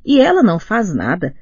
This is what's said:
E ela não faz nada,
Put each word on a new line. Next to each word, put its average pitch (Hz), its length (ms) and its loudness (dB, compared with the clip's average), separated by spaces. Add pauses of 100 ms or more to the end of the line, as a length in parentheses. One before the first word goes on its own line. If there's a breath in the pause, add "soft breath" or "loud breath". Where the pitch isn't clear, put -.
E 269 160 4
ela 359 200 2
não 180 160 2
faz 214 380 -4
nada, 131 460 -6